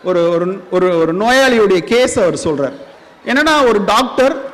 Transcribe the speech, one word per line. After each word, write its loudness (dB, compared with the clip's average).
ஒரு, 0
ஒரு, -4
ஒரு, 0
ஒரு 0
நோயாளியுடைய 2
கேஸ் 0
அவர் 0
சொல்றார். -4
என்னன்னா, 2
ஒரு 2
டாக்டர், 0